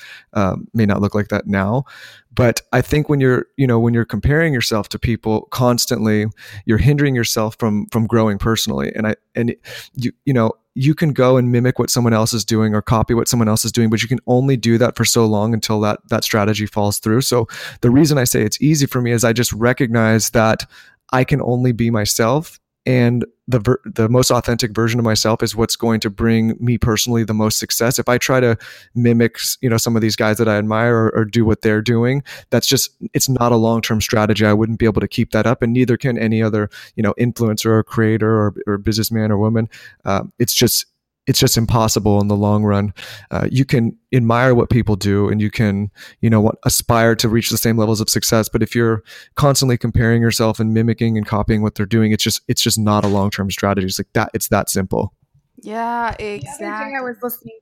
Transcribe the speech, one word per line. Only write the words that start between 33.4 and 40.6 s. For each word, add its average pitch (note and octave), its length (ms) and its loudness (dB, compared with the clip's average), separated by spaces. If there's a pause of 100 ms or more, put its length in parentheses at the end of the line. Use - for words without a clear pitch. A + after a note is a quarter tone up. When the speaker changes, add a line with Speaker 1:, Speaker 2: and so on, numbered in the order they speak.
Speaker 1:
a A#2 60 4
long-term A2+ 420 0
strategy. G#2+ 460 0
I G#2+ 80 4
wouldn't A2 260 0
be A#2 60 2
able G#2 160 2
to G#2 80 0
keep - 220 -2
that G#2+ 140 0
up, B2 160 0
and A#2 120 0
neither B2 240 2
can A#2+ 200 -2
any A2 240 0
other, G#2+ 280 0 (260)
you A2 80 -2
know, G2+ 160 0
influencer A2+ 460 0
or A2 180 4
creator A2 480 0
or, G#2 240 0 (100)
or G2+ 120 -2
businessman G#2+ 560 -2
or G2+ 40 0
woman. A2+ 300 0 (380)
Uh, G2 180 -2 (160)
it's A#2+ 140 0
just, - 320 0 (420)